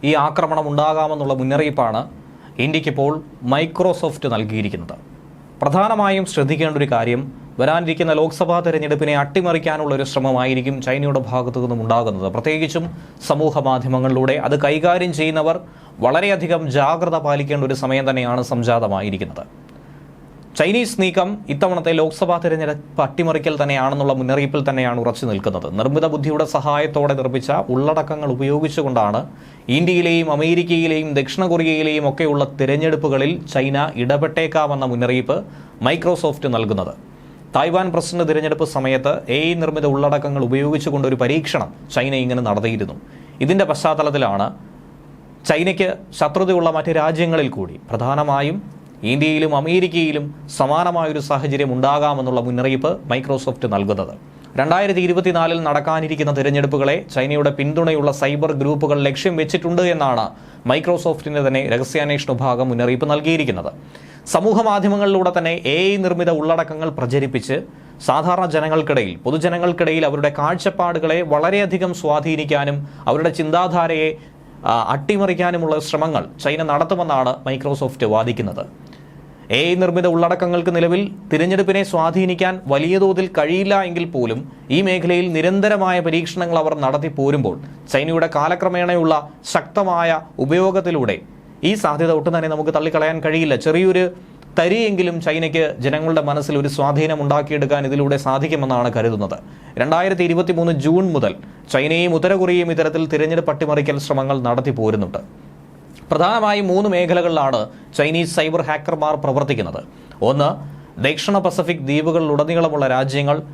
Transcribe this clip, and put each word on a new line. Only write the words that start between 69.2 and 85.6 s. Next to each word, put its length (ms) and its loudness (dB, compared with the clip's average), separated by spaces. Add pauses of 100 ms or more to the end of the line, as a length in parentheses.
പൊതുജനങ്ങൾക്കിടയിൽ 840 0
അവരുടെ 280 0
കാഴ്ചപ്പാടുകളെ 800 0 (140)
വളരെയധികം 680 2
സ്വാധീനിക്കാനും 800 0 (300)
അവരുടെ 320 2
ചിന്താധാരയെ, 680 2 (600)
ആ, 40 4 (200)
അട്ടിമറിക്കാനുമുള്ള 800 0 (140)
ശ്രമങ്ങൾ 360 0 (200)
ചൈന 160 0 (100)
നടത്തുമെന്നാണ് 640 2 (160)
Microsoft 540 -4 (120)
വാദിക്കുന്നത്. 500 -2 (880)
എ 40 4 (120)
ഐ 100 4
നിർമ്മിത 320 2
ഉള്ളടക്കങ്ങൾക്ക് 640 2
നിലവിൽ 260 2 (300)
തിരഞ്ഞെടുപ്പിനെ 580 2
സ്വാധീനിക്കാൻ 640 2 (180)
വലിയ 320 2
തോതിൽ 220 2 (120)
കഴിയില്ല 360 2 (160)
എങ്കിൽ 240 -4
പോലും 260 -2 (360)
ഈ 120 4
മേഖലയിൽ 380 2 (100)
നിരന്തരമായ 720 2